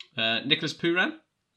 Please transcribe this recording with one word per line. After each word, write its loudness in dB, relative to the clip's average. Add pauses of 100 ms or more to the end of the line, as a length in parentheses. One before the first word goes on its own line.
(160)
Uh, 0
Nicholas 0
Pooran? 0 (420)